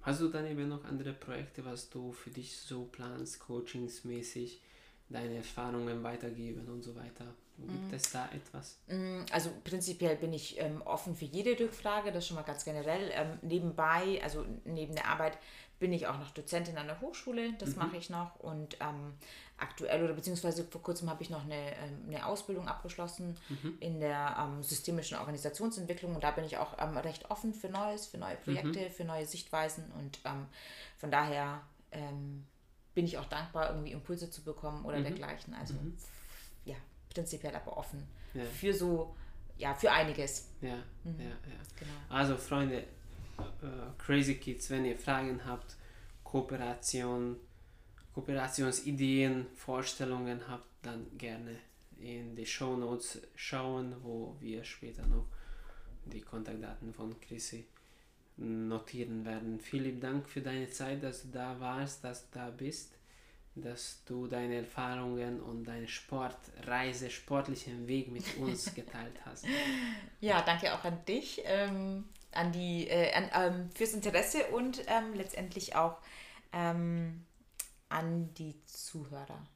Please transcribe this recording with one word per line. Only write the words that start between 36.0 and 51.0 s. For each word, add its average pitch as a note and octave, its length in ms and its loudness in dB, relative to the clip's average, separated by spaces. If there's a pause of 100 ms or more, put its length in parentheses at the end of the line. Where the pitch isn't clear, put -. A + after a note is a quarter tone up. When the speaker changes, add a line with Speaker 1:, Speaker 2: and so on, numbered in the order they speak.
Speaker 2:
ja, C3+ 120 -6 (360)
prinzipiell D#3+ 420 -2
aber - 220 -4
offen C#3+ 300 -4 (280)
Speaker 1:
Ja. B2 100 0
Speaker 2:
für F#3+ 280 2
so, F3 420 4 (440)
ja, C#3 160 2
für - 160 8
einiges. D3+ 580 6 (120)
Speaker 1:
Ja, B2+ 160 0 (280)
Speaker 2:
Mhm. E3 160 -2
Speaker 1:
ja, B2 60 -6
ja. A#2+ 80 -4 (440)
Speaker 2:
Genau. D3 140 -6 (160)
Speaker 1:
Also C3+ 280 6
Freunde, C3+ 420 4
äh, - 60 -2 (1120)
Crazy C#3 380 6
Kids, - 340 -4
wenn C3 140 4
ihr A#2+ 120 4
Fragen C3 480 2
habt, B2 300 -6 (500)
Kooperation, B2 1120 0 (800)
Kooperationsideen, C3+ 1300 4 (100)
Vorstellungen B2+ 920 0
habt, B2 180 -8 (160)
dann A#2 240 -6 (120)